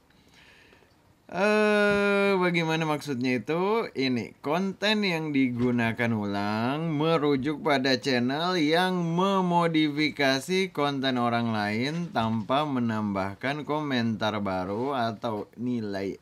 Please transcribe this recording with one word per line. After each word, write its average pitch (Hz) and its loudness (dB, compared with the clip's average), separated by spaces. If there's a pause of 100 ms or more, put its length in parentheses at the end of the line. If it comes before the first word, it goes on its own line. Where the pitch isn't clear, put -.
(1300)
Eh, 202 2
bagaimana 165 2
maksudnya 131 -2
itu? 185 -2
Ini, 127 -2
konten 196 -2
yang 160 -2
digunakan 120 2
ulang 107 -2
merujuk 147 0
pada 135 2
channel 139 0
yang 170 2
memodifikasi 170 2
konten 139 0
orang 117 0
lain 117 -2
tanpa 113 0
menambahkan 113 -2
komentar 117 -2
baru 101 -2
atau 113 -4
nilai 104 -4